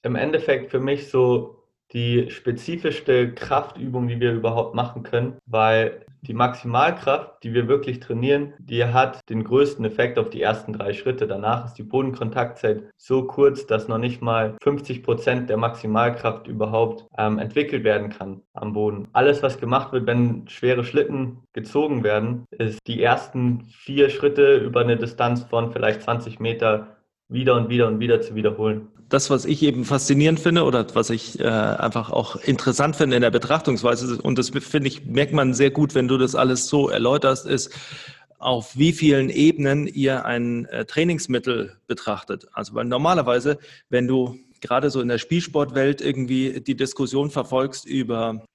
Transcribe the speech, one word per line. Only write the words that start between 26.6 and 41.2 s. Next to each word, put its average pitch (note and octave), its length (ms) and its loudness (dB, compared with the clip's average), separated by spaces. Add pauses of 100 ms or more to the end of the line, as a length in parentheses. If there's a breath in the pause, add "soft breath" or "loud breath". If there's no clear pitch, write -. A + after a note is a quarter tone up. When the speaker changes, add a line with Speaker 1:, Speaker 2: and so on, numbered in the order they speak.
Speaker 1:
wieder B2+ 260 2
und A2+ 140 2
wieder A#2+ 200 4
und G#2+ 120 0
wieder A#2 220 2
zu G#2+ 120 -8
wiederholen. G#2+ 540 -2 (220)
Speaker 2:
Das, - 180 2
was C3 160 2
ich D3 180 0
eben B2+ 220 2
faszinierend D3 560 2
finde E3+ 240 4
oder B2 300 0
was A2+ 160 2
ich, - 280 -6
äh, - 60 -2
einfach A2 640 0
auch - 260 -2
interessant C#3 600 0
finde C3+ 200 2
in B2 60 4
der A#2 80 6
Betrachtungsweise, A#2+ 880 0
und C3 180 0
das B2 120 0
finde C#3 380 -2
ich, - 160 -10
merkt C3+ 280 0
man C3+ 200 2
sehr C3+ 180 4
gut, C#3+ 240 0
wenn B2+ 140 2
du C3 80 2
das B2+ 180 2
alles B2+ 340 2
so C#3+ 200 2
erläuterst, C3 580 2
ist, - 240 -2 (680 loud breath)
auf B2 380 -4
wie D#3+ 160 4
vielen C#3 380 4
Ebenen D3 560 2
ihr C3+ 380 -2
ein, A#2+ 420 -2
äh, A2+ 180 -6
Trainingsmittel B2+ 920 -2 (100)